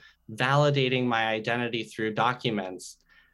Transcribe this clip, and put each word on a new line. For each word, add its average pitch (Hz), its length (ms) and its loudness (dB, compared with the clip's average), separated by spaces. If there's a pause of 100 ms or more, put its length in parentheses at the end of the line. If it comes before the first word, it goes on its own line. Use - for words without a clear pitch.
(320)
validating 131 760 2
my 113 220 2
identity 113 560 -2
through 110 320 -4
documents." 107 840 -2 (360)